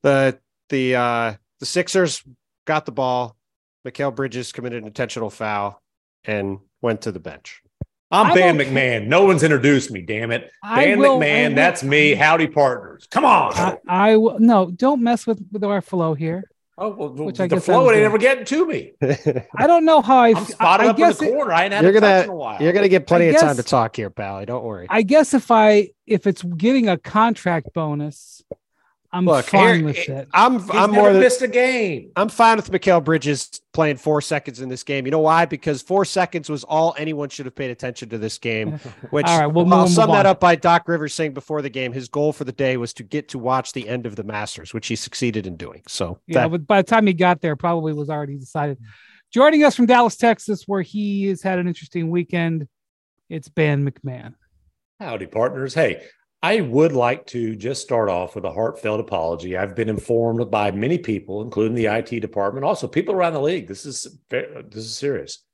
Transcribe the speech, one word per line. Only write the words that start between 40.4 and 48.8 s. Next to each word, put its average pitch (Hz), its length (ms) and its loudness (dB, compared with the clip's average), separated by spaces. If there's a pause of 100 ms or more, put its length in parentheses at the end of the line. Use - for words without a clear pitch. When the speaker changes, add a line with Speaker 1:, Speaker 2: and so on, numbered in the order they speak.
Speaker 1:
by 175 160 4
Doc 170 300 2
Rivers 156 280 -4
saying 156 180 -4
before 147 300 -8
the 139 80 -8
game, 127 240 -8
his 127 140 -12
goal 147 260 -2
for 151 100 -10
the 127 80 -10
day 131 240 -2
was 120 180 -6
to - 80 -18
get 147 280 -8
to 135 80 -10
watch 127 340 -4
the 117 160 -10
end 123 160 -8
of 107 100 -10
the 104 100 -10
Masters, 104 500 -12
which 113 140 -10
he 113 80 -4
succeeded 107 500 -6
in 87 100 -12
doing. - 320 -16
So - 380 -8
Speaker 3:
Yeah, 160 160 0
Speaker 1:
that 160 80 0
Speaker 3:
but 165 160 -6
by 196 160 4
the - 40 -2
time 226 200 2
he 185 80 2
got 175 260 2
there, 156 160 -4
probably 160 380 -4
was 147 160 -8
already 147 260 -8
decided. 143 400 -8 (560)